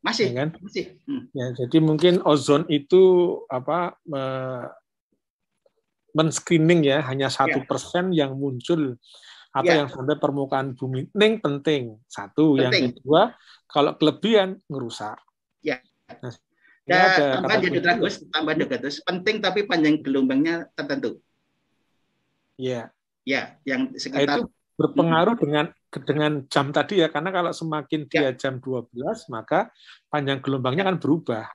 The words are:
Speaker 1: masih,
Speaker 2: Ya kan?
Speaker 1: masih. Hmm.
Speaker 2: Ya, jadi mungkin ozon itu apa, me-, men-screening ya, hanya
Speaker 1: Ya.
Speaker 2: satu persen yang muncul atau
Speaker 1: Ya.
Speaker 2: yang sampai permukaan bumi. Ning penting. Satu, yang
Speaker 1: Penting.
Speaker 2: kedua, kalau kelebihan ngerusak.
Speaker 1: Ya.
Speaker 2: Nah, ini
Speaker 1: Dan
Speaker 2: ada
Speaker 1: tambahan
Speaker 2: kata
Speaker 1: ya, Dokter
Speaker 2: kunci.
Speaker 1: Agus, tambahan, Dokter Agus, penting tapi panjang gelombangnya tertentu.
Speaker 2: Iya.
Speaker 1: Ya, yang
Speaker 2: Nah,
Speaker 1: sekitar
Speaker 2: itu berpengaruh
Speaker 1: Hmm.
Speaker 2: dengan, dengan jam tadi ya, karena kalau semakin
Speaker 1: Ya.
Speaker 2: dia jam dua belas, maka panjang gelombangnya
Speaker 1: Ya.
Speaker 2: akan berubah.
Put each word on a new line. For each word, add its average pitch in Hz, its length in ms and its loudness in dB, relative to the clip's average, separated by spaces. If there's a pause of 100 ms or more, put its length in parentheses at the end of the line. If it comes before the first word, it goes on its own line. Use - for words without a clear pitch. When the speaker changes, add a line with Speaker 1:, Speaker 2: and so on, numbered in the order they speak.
Speaker 1:
masih, 208 240 0
Speaker 2:
Ya 120 60 -4 (100)
kan? 156 40 -2 (120)
Speaker 1:
masih. 185 240 -10 (240)
Hmm. - 140 -6 (100)
Speaker 2:
Ya, 127 140 -6 (100)
jadi 127 240 0
mungkin 160 400 4
ozon 147 480 2
itu 156 320 4 (480)
apa, 147 560 -4
me-, 131 640 -8 (1400)
men-screening 160 720 2
ya, 139 160 2
hanya 135 260 -2
Speaker 1:
Ya. 123 80 -2
Speaker 2:
satu 135 300 0
persen - 480 -2
yang 139 240 0
muncul 139 580 -2 (600)
atau 156 160 2
Speaker 1:
Ya. 151 120 4
Speaker 2:
yang 135 60 -6
sampai 139 300 -4
permukaan 139 560 -2
bumi. 131 400 -6
Ning 220 240 4
penting. 143 560 -2 (160)
Satu, 143 480 2
yang 131 160 2
Speaker 1:
Penting. 127 240 0
Speaker 2:
kedua, 165 340 2 (320)
kalau 151 300 0
kelebihan 190 720 2
ngerusak. 113 480 -10 (480)
Speaker 1:
Ya. 135 160 -4 (260)
Speaker 2:
Nah, 123 300 -14 (500)
ini - 60 -2
Speaker 1:
Dan 180 80 6
Speaker 2:
ada 185 240 6 (160)
Speaker 1:
tambahan - 20 -2
Speaker 2:
kata 185 140 0
Speaker 1:
ya, 180 160 0
Dokter 175 100 0
Speaker 2:
kunci. 175 160 2
Speaker 1:
Agus, 202 180 -2 (140)
tambahan, 156 320 -2
Dokter 135 220 -2
Agus, 143 180 -6
penting 185 380 -2
tapi 202 260 0
panjang 156 380 2
gelombangnya 135 720 0
tertentu. 139 480 -6 (1400)
Speaker 2:
Iya. 127 340 -8 (320)
Speaker 1:
Ya, 131 400 -4
yang 131 240 -4
Speaker 2:
Nah, - 80 -16
Speaker 1:
sekitar 143 460 -2
Speaker 2:
itu - 80 -10 (240)
berpengaruh 165 640 2
Speaker 1:
Hmm. - 40 0
Speaker 2:
dengan, 147 220 0 (380)
dengan 151 280 0 (200)
jam 143 240 0
tadi 160 240 0
ya, 160 80 4
karena 160 240 -4
kalau 175 240 -2
semakin 151 560 -6
Speaker 1:
Ya. - 0 -
Speaker 2:
dia 147 240 0
jam 131 240 -6
dua 127 320 -6
belas, 156 400 -8
maka 160 400 -2 (400)
panjang 139 320 -2
gelombangnya 135 400 -2
Speaker 1:
Ya. 190 80 0
Speaker 2:
akan 175 80 -2
berubah. 135 560 -2